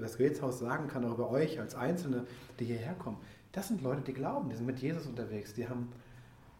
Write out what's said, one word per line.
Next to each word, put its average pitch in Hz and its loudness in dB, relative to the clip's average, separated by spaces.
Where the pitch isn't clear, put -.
das 113 -4
Gebetshaus 135 4
sagen 135 0
kann, 123 0
auch 117 2
über 113 2
euch 151 4
als 107 -4
Einzelne, 131 2
die 120 2
hierher 117 0
kommen. 110 -4
Das 196 -4
sind 202 2
Leute, 131 2
die 131 -2
glauben, 165 0
die 113 -4
sind 117 -2
mit 127 0
Jesus 147 0
unterwegs, 110 -4
die 117 -2
haben 120 -2